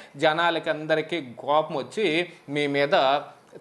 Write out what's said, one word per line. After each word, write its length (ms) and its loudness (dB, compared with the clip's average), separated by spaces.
జనాలకి 540 2
అందరికీ 580 -2
కోపం 380 0
వచ్చి 520 -2
మీ 180 0
మీద 240 2